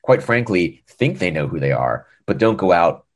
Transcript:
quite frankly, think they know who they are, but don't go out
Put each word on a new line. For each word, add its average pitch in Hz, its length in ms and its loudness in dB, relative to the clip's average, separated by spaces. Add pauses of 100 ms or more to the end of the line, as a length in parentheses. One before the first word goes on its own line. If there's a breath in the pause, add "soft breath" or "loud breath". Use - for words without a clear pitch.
quite - 220 0
frankly, 110 640 0
think - 320 -2
they 90 100 -2
know 76 180 -2
who 78 120 -6
they 69 120 0
are, 62 360 -4 (180 soft breath)
but - 140 -4
don't 110 180 2
go 92 140 0
out 85 340 2 (100)